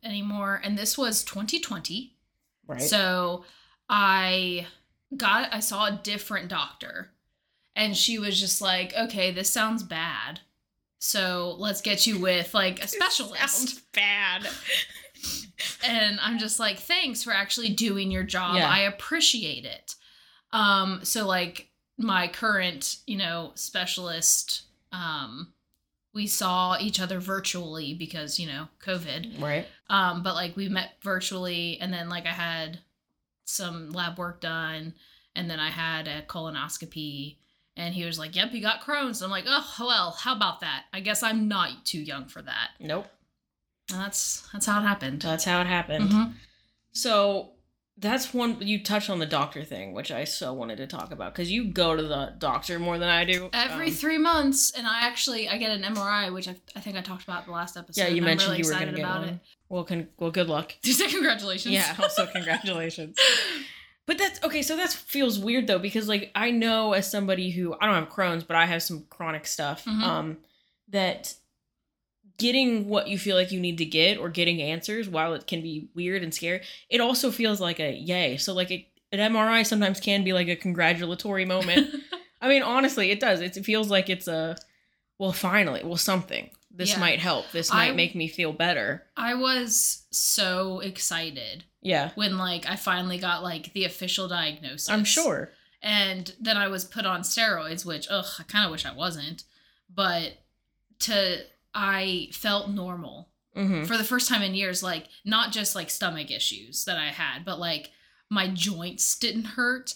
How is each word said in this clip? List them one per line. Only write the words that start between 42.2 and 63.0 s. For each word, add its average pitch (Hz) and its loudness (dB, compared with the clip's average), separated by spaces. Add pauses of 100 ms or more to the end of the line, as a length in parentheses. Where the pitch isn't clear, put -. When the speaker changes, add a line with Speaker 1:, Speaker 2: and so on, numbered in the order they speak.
Speaker 1:
for - -16
that." 120 -6
Speaker 2:
Nope. 156 -6 (840)
Speaker 1:
And 185 -6
that's, - -4
that's 202 -2
how 208 4
it 208 2
happened. 147 0
Speaker 2:
That's 160 0
how 180 4
it 180 2
happened. 175 2
Speaker 1:
Mm-hmm. 220 6 (640)
Speaker 2:
So 202 2 (480)
that's 233 0
one, 233 0
you 208 2
touched 208 0
on 180 0
the 160 0
doctor 147 -2
thing, 98 -10
which 123 -8
I 135 -4
so 147 -4
wanted 113 -6
to 135 -10
talk - -10
about, 98 -8
'cause 175 -2
you 226 0
go 170 2
to 160 0
the 143 -4
doctor 160 -2
more 170 -2
than 175 0
I 170 6
do. 180 2
Speaker 1:
Every 262 0
Speaker 2:
Um, 320 0
Speaker 1:
three 311 2
months, 302 4
and 233 -4
I 226 0
actually, 240 0
I 202 -2
get 226 0
an 202 -2
M 214 -2
R 202 0
I, 208 2
which 185 -6
I, 180 -10 (220)
I - -10
think 202 -10
I 185 -4
talked 185 -10
about 175 -6
the 175 -14
last 170 -6
episode, 170 -6
Speaker 2:
Yeah, 180 4
you 175 4
Speaker 1:
and 175 4
I'm 165 6
Speaker 2:
mentioned 190 4
Speaker 1:
really 170 0
Speaker 2:
you 160 2
were 156 2
Speaker 1:
excited 185 0 (100)
Speaker 2:
gonna - -4
get - -2
Speaker 1:
about 185 -2
Speaker 2:
one. 165 -4
Speaker 1:
it. 175 -8 (280)
Speaker 2:
Well, 180 -4
con-, 170 -4 (100)
well, 165 -2
good 175 2
luck. 156 -2
Speaker 1:
<laughs> - -16
Did - 0
you 254 4
say 311 4
congratulations? 220 0
Speaker 2:
Yeah, 175 4
also - 2
congratulations. 165 -4